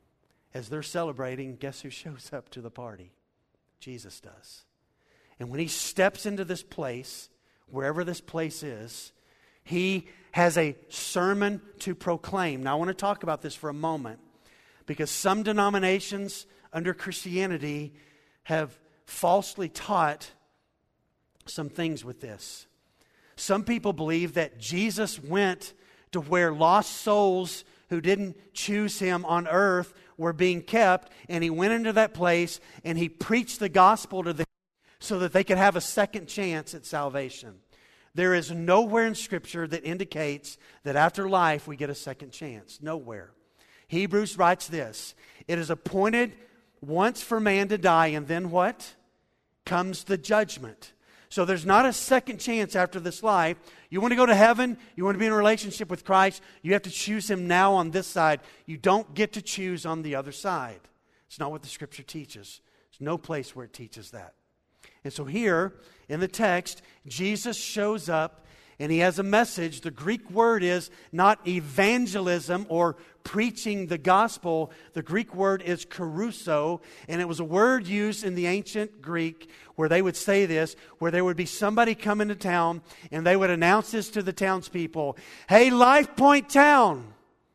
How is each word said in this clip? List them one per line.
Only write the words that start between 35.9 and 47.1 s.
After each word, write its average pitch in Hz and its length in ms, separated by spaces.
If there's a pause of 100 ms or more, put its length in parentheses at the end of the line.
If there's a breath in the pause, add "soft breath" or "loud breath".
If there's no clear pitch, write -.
chance 170 480
at 143 120
salvation. 131 720 (540 soft breath)
There 180 200
is 165 160
nowhere 208 560
in 220 80
Scripture 170 520
that 151 180
indicates 156 760 (240 soft breath)
that 139 120
after 175 340
life 165 380
we 151 100
get 143 140
a 139 40
second 135 380
chance. 123 500
Nowhere. 117 500 (560 soft breath)
Hebrews 196 480
writes 185 320
this, 143 460 (340 loud breath)
"It 170 100
is 165 120
appointed 214 680 (440 soft breath)
once 180 420